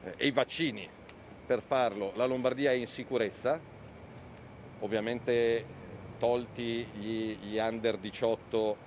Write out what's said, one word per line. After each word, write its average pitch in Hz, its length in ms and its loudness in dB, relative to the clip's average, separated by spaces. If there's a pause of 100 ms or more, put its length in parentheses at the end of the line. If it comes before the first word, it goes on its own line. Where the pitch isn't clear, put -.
eh, 92 140 -8
e 127 100 2
i 143 40 4
vaccini 123 560 0 (580)
per 117 160 2
farlo, 104 540 2
la 120 100 4
Lombardia 127 460 4
è 127 40 6
in 120 120 0
sicurezza", 123 720 0 (1200)
ovviamente 117 1000 2 (360)
tolti 117 760 0
gli, 110 480 -2
gli 104 160 -2
under 113 400 2
diciotto 110 880 0